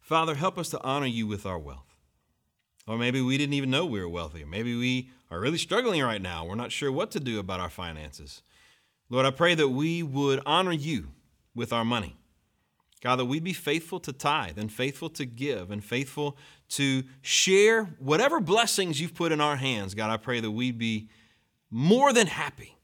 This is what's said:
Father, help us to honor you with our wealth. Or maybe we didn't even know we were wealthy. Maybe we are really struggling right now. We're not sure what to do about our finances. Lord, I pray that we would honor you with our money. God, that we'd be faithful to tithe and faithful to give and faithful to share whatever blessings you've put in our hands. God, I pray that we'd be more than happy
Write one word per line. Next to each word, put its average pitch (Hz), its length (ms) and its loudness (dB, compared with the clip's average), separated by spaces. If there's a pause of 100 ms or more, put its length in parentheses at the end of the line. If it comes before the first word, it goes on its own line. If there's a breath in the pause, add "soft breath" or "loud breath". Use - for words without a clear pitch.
Father, 160 340 0
help 180 220 -2
us 165 120 -6
to - 140 -6
honor 139 220 0
you 113 220 -2
with 104 180 -6
our 92 140 -4
wealth. 69 360 -16 (920)
Or 113 100 -4
maybe 123 240 0
we 131 160 2
didn't 143 160 0
even 135 180 0
know 135 140 2
we 110 140 -2
were 87 100 -6
wealthy. 82 340 -8
Maybe 110 320 -4
we 127 340 -2 (200 loud breath)
are 85 100 -8
really 147 180 -2
struggling 202 440 0
right 113 200 0
now. 85 240 -6
We're 92 100 -8
not 120 160 -6
sure 143 200 -2
what 151 200 -2
to - 80 -4
do 120 200 -4
about 92 200 -4
our 90 120 -4
finances. 78 720 -12 (680 soft breath)
Lord, 131 160 2
I 135 60 4
pray 170 240 4
that 151 140 4
we 165 340 0
would 135 420 2
honor 175 260 2
you 139 400 -4 (440)
with 117 180 -4
our 117 120 2
money. 113 320 -2 (840)
God, 127 160 2
that 127 80 0
we'd 147 180 -2
be 185 100 -4
faithful 160 480 -4
to 143 120 -10
tithe 135 440 -2
and 107 140 -4
faithful 135 400 -4
to 151 140 -8
give 117 460 -6
and 104 120 -8
faithful 139 540 -4 (320 loud breath)
to 135 340 0 (180 loud breath)
share 214 640 6 (140)
whatever 214 400 4
blessings 185 600 2
you've 165 140 -4
put 170 180 0
in 151 100 2
our 147 160 4
hands. 110 360 -2
God, 107 180 -2
I 113 60 0
pray 120 220 -2
that 110 120 -2
we'd 120 260 -2
be 110 320 -2 (600 loud breath)
more 220 440 6
than 220 140 6
happy - 560 -8